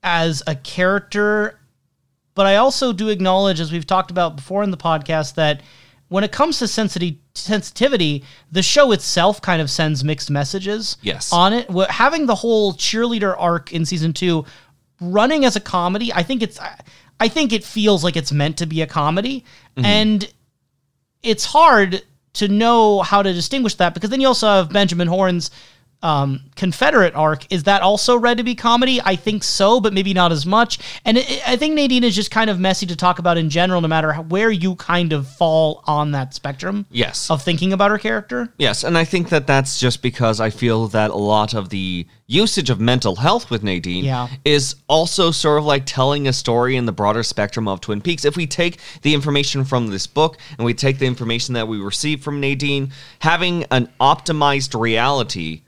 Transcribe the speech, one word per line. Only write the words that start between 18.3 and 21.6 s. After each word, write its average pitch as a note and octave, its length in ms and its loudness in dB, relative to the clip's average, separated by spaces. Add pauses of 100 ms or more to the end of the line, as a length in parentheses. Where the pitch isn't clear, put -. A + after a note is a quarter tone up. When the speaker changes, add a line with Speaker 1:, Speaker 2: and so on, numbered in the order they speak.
Speaker 1:
meant D3 260 0
to E3+ 80 -4
be D#3+ 160 -4
a D#3 60 -4
comedy. F#3+ 560 -2 (320)
Speaker 2:
Mm-hmm. C3 80 0
Speaker 1:
And G#3 480 2 (880)
it's A3 220 -2
hard G#3+ 580 4 (300)